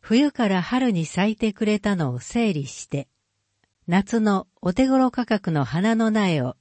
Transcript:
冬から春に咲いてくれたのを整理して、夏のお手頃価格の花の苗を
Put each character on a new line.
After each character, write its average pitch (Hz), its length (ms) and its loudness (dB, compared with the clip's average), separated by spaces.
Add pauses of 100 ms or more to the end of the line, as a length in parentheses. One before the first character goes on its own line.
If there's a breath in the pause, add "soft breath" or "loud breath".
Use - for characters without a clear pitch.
冬 277 300 2
か 226 160 -2
ら 185 160 0
春 254 280 0
に 165 140 -2
咲 202 280 -2
い - 20 -6
て 220 180 -2
く 220 120 -4
れ 208 140 0
た 208 160 0
の 143 180 -2
を 123 60 -6
整 233 320 -2
理 147 140 -4
し - 220 -16
て、 139 200 -8 (800)
夏 196 320 0
の 208 280 0 (120)
お 180 140 -2
手 262 140 2
頃 262 240 2
価 247 160 -4
格 196 240 -2
の 143 140 0
花 180 280 0
の 226 160 2
苗 190 320 0
を 123 200 -4